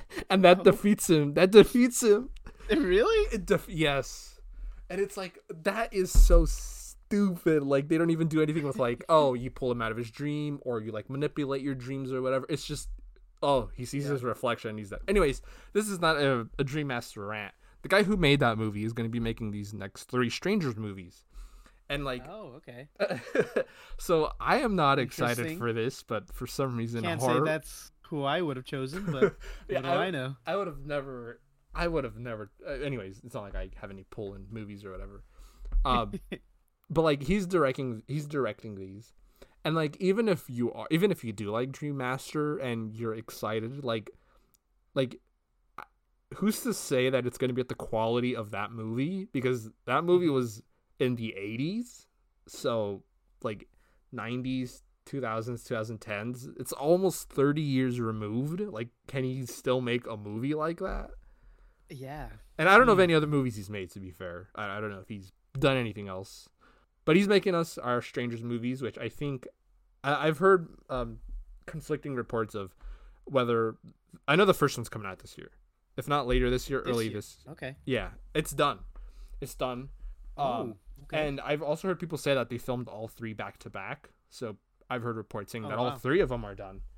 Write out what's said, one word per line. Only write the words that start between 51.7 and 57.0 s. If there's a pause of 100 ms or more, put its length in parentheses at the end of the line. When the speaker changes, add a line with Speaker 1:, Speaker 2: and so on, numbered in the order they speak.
Speaker 1:
so, (400)
like, (440)
nineties, (220)
two
thousands,
twenty
tens. (100)
It's
almost